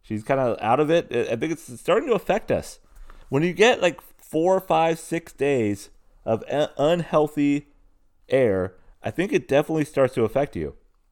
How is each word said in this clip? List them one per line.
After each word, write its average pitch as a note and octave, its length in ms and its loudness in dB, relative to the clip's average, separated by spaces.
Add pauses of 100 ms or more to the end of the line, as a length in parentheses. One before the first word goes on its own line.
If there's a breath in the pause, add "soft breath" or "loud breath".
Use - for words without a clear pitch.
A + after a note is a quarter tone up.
She's G#2+ 240 -6
kinda C3 400 0
out B2 160 4
of D3+ 100 0
it. E3+ 200 2
I, A#2+ 220 -2
I A#2+ 40 0
think D#3 160 -4
it's B2+ 280 -12
starting A3+ 280 0
to A#3 60 2
affect F#3+ 360 -2
us. - 300 -4 (480 soft breath)
When C#3 140 0
you F3+ 100 0
get, A#3 280 4
like, F3 200 0 (180)
four, F3+ 400 0
five, E3 400 0
six - 360 -8
days A#2+ 560 0 (340)
of G#2+ 260 -2
un-, C#3+ 180 0 (100)
unhealthy D3+ 880 0 (600)
air, G2 460 2 (280 soft breath)
I G#2+ 80 -8
think F3+ 220 -4
it D3+ 160 -2
definitely D3+ 360 0
starts C3+ 300 0
to A#2 100 0
affect C3+ 320 -2
you. D#2 180 -6 (380)